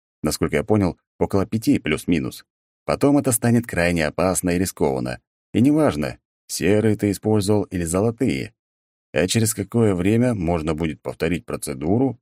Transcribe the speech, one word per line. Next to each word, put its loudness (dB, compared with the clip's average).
Насколько -2
я 0
понял, 0
около 0
пяти 0
плюс-минус. -2
Потом 2
это 0
станет 0
крайне 0
опасно -2
и 0
рискованно. -2
И 2
неважно, 2
серые 2
ты 0
использовал 0
или -4
золотые. -2
А 2
через 0
какое 0
время 2
можно -2
будет -4
повторить -4
процедуру? -2